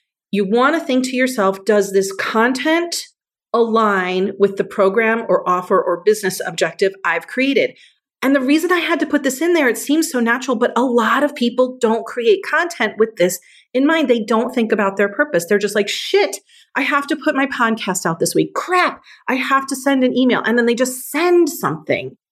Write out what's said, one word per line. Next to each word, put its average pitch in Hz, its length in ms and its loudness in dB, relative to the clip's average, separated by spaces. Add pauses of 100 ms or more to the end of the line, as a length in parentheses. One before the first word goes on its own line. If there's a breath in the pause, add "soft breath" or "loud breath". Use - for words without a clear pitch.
(300 loud breath)
You 196 180 0
want 247 280 2
to 330 100 -2
think 254 200 0
to 254 100 -6
yourself, 220 500 0
"Does 202 260 2
this 190 200 0
content 311 960 -2 (440)
align 208 840 0
with 196 200 2
the 196 60 0
program 220 640 0
or 180 220 0
offer 180 320 0
or 175 240 -2
business 208 400 0
objective 175 480 -2 (100)
I've 170 220 -2
created?" 254 460 0 (500 soft breath)
And 269 140 2
the 269 60 2
reason 311 300 2
I 359 60 2
had 320 220 -2
to 320 80 -2
put 294 160 -2
this 262 180 -2
in 339 120 2
there, 285 160 2
it 220 80 -2
seems 320 340 -2
so 247 80 -2
natural, 240 360 0
but 240 220 0
a 240 60 2
lot 240 400 2
of 294 100 0
people 254 480 0
don't 220 240 0
create 233 380 2
content 302 560 -2
with 220 160 0
this 180 240 0 (340 soft breath)
in 277 140 2
mind. 320 200 2
They 240 120 4
don't 233 340 -2
think 226 180 0
about 202 260 0
their 202 120 2
purpose. 202 380 -2
They're 208 100 4
just 202 180 -2
like, 208 140 0
"Shit, - 480 0 (380 soft breath)
I 277 60 -2
have 285 260 -2
to 311 80 -2
put 302 200 -2
my 269 120 0
podcast 220 580 -2
out 165 140 -2
this - 160 -2
week. 196 180 0
Crap, 349 480 -2 (260 loud breath)
I 254 60 0
have 262 340 0
to 277 80 -4
send 269 280 0
an 254 120 2
email." 247 300 2
And 233 140 2
then 233 80 2
they 233 80 2
just 254 340 -4
send 349 400 2
something, 131 640 -4 (160)